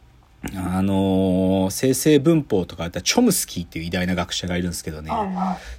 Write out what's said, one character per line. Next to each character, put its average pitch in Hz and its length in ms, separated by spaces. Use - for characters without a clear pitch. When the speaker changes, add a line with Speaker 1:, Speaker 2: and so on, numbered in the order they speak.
Speaker 1:
あ 92 260
の 95 840
ー、 95 40
生 131 220
成 147 280
文 156 280
法 92 180
と - 100
か 82 80
や 85 60
っ - 20
た - 100
チ - 120
ョ 240 60
ム 240 120
ス - 140
キ - 140
ー 87 60
っ - 20
て - 120
い - 20
う - 40
偉 85 40
大 90 160
な 90 80
学 87 180
者 - 140
が 90 100
い 87 60
る 90 60
ん - 20
で 82 60
す - 80
け 78 80
ど 76 100
ね。 78 80
Speaker 2:
は 220 140
い 190 100
は 185 200
い。 - 20